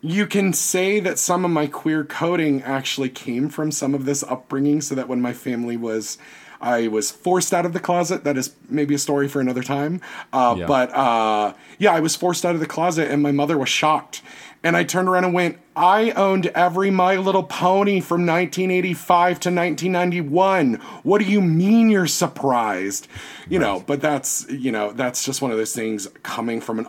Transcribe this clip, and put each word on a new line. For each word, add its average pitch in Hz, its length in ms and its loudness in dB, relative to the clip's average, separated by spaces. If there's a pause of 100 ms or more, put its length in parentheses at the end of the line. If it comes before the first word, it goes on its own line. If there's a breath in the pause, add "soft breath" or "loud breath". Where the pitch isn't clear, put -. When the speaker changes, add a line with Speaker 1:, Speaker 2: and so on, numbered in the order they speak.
Speaker 1:
you 185 260 0
can 196 260 0
say 190 480 0
that 175 180 -2
some 180 260 0
of 175 60 0
my 151 160 2
queer 156 380 -2
coding 156 580 -2
actually 135 460 -4
came 127 400 -4
from 156 240 -4
some 139 220 -2
of 135 100 -4
this 139 200 -2
upbringing, 139 580 -2
so 143 120 -6
that 131 140 -6
when 123 120 -2
my 123 120 -2
family 120 460 -6
was, 110 400 -6 (420 loud breath)
I 120 280 0
was 107 220 0
forced 180 440 0
out 175 100 2
of 175 80 -2
the 180 80 -4
closet. 175 440 -2
That 143 120 0
is 131 180 -6 (140)
maybe 147 260 0
a 139 40 -2
story 139 300 0
for 139 120 -2
another 127 220 -2
time. 143 380 -4 (320 loud breath)
Uh, 123 260 4
Speaker 2:
Yeah. 87 80 -4
Speaker 1:
but, 127 280 2
uh, 110 600 2 (240 loud breath)
yeah, 196 160 4
I 160 60 2
was 160 160 0
forced 175 280 -2
out 175 100 2
of 160 60 -2
the 156 60 -2
closet, 165 440 0
and 143 120 2
my 143 100 2
mother 147 240 2
was 131 140 0
shocked. - 500 0 (420 loud breath)
And 170 140 2
I 175 80 4
turned 185 240 0
around 185 160 4
and 180 100 0
went, 175 240 0 (180)
"I 208 360 6
owned 190 420 2
every 180 360 2
My 190 260 4
Little 190 260 0
Pony 196 580 2
from 175 240 0
nineteen 180 460 0
eighty-five 180 720 2
to 180 100 -2
nineteen 175 420 0
ninety-one. 175 840 2 (280 loud breath)
What 196 180 4
do 202 60 2
you 208 160 2
mean 196 480 4
you're 190 160 4
surprised?" 110 1000 -2 (420 loud breath)
You 180 100 0
know, 110 180 2
Speaker 2:
Right. 90 100 -10
Speaker 1:
but 143 140 -2
that's, 147 500 -2
you 131 220 -4
know, 104 200 -2
that's 123 300 -4
just 135 200 -4
one 131 80 -2
of 110 80 -2
those 110 160 -4
things 107 340 -6 (140)
coming 113 400 -6
from 110 160 -6
an 113 100 -6